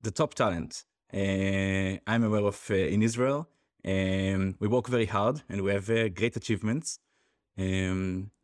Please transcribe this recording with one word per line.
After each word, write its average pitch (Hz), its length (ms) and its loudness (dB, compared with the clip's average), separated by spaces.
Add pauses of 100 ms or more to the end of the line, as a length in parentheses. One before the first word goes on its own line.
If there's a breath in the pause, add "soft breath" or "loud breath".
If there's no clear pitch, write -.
the 110 80 -4 (100)
top 151 120 0
talent, 90 500 -2 (300)
uh, 98 800 2 (180)
I'm 117 120 2
aware 104 220 2
of, 101 140 0 (120)
uh, - 20 2 (220)
in 107 80 4
Israel. 131 440 0 (380)
Um, 95 720 0
we 104 80 0
work 117 200 2
very 120 180 2
hard 107 420 0
and 98 140 -4
we 98 100 2
have, 101 200 0
uh, 113 180 2
great 98 260 -2
achievements. 110 600 -4 (580)
Um, 95 760 -2 (120)